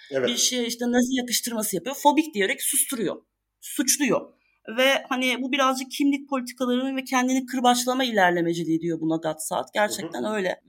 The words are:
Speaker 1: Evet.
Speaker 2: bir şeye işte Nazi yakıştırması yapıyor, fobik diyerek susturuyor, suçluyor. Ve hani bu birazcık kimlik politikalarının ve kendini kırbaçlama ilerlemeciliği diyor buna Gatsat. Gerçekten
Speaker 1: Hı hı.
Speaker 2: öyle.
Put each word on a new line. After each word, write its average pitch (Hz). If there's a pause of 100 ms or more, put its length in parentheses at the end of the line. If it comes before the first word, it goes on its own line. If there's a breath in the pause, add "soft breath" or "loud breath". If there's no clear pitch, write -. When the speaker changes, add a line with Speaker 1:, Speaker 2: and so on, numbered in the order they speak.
(120 loud breath)
Speaker 1:
Evet. 127
Speaker 2:
bir 120
şeye 247
işte 240
Nazi 247
yakıştırması 233
yapıyor, 254
fobik 294
diyerek 208
susturuyor, - (400)
suçluyor. - (420)
Ve 262
hani 254
bu 262
birazcık 262
kimlik 285
politikalarının 262
ve 262
kendini 262
kırbaçlama 247
ilerlemeciliği 170
diyor 165
buna 160
Gatsat. 160
Gerçekten 208
Speaker 1:
Hı 220
hı. 214
Speaker 2:
öyle. 185